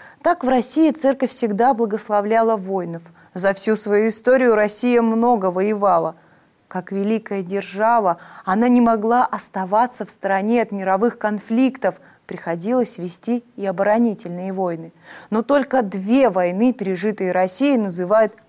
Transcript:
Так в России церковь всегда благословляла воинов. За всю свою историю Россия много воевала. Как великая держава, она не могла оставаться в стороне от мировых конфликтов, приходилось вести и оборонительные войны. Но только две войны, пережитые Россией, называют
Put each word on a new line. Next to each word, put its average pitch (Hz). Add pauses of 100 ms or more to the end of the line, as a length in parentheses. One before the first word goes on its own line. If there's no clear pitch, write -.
(220)
Так 339
в 247
России 262
церковь 269
всегда 233
благословляла 220
воинов. 180 (320)
За 190
всю 208
свою 208
историю 247
Россия 233
много 226
воевала. 185 (540)
Как 185
великая 202
держава, 196 (260)
она 220
не 247
могла 226
оставаться 208
в 175
стороне 202
от 220
мировых 196
конфликтов, 214 (260)
приходилось 185
вести 226 (100)
и 196
оборонительные 190
войны. 170 (380)
Но 214
только 262
две 208
войны, 190
пережитые 190
Россией, 190
называют 202 (160)